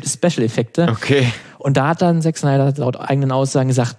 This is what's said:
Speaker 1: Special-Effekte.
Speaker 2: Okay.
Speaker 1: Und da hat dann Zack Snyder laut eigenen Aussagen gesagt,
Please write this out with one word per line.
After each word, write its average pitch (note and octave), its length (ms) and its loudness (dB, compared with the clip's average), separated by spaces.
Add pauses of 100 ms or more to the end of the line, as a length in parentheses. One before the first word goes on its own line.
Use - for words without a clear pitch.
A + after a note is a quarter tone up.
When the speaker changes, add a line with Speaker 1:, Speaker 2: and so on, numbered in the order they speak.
Speaker 1:
Special-Effekte. C3 840 -2
Speaker 2:
Okay. B2 420 0 (260)
Speaker 1:
Und C#3 180 0
da C#3 120 2
hat E3+ 140 0
dann E3+ 200 2
Zack D#3 160 -2
Snyder C#3 380 2
laut B2+ 220 -2
eigenen C#3 340 0
Aussagen C3+ 360 0
gesagt, B2 300 0